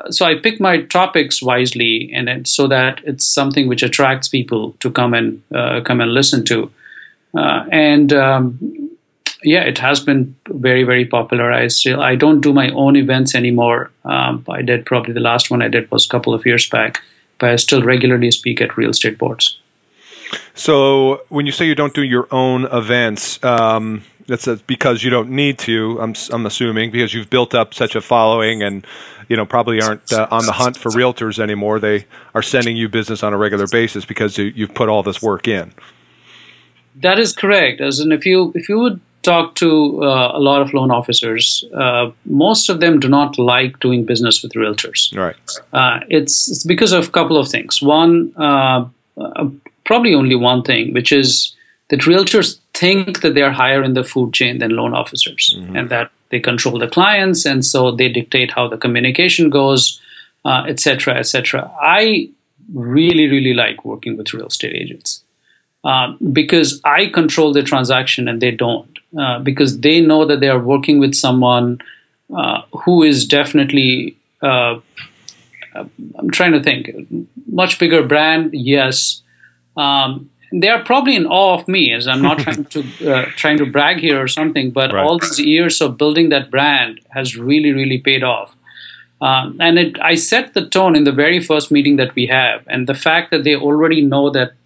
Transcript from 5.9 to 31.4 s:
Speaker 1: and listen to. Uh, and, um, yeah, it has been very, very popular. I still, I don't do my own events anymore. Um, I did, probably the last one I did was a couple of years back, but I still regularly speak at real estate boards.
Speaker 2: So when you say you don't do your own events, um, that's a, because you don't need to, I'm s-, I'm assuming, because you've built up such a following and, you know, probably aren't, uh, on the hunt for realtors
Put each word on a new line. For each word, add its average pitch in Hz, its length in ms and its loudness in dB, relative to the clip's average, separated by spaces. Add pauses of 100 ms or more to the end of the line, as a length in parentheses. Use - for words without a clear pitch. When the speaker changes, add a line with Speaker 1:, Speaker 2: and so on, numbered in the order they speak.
Speaker 1:
and 117 120 0
listen 131 340 2
to. 110 220 -2 (680)
Uh, 147 340 -2
and, 147 420 4
um, 131 460 2 (840)
yeah, 160 180 4
it 135 160 -4
has 139 220 0
been 135 340 0 (140)
very, 127 340 0
very 123 220 2
popular. 120 480 -2
I 120 160 0
still, 131 320 0
I 131 160 2
don't 147 240 4
do 143 120 2
my 135 180 2
own 139 260 2
events 131 400 2
anymore. 120 560 0 (120)
Um, 123 440 -4
I - 140 -8
did, 123 220 -2
probably 117 300 -2
the 120 60 -4
last 120 300 0
one 120 120 0
I 120 60 -2
did 117 240 -2
was 117 140 2
a - 20 -14
couple 117 260 0
of 110 100 -6
years 120 240 2
back, 110 320 -2 (380)
but 123 120 0
I 120 60 2
still 127 280 2
regularly 123 480 2
speak 117 280 -2
at 117 160 -4
real 113 140 0
estate 110 260 -2
boards. - 420 -4 (960)
Speaker 2:
So 139 760 2
when 143 180 -4
you 139 60 -4
say 170 140 -2
you 156 100 0
don't 147 180 -2
do 147 80 -2
your 123 300 0
own 127 340 0
events, 117 800 -2
um, 113 580 0 (260)
that's 123 180 -6
a, 117 100 -2 (120)
because 123 340 0
you 127 80 -2
don't 120 200 0
need 139 280 -2
to, 113 420 -4
I'm 113 100 -4
s-, - 200 -12
I'm 117 160 -4
assuming, 110 460 -2
because 117 200 -2
you've 113 160 -8
built 123 280 0
up 113 180 0
such 113 220 -2
a 113 40 -2
following 113 640 2
and, 101 240 -6 (420)
you 117 80 0
know, 110 80 -2
probably 113 380 0
aren't, 107 300 -4
uh, 110 180 0
on 113 160 0
the 107 60 0
hunt 123 260 -2
for 117 140 -6
realtors 117 480 -2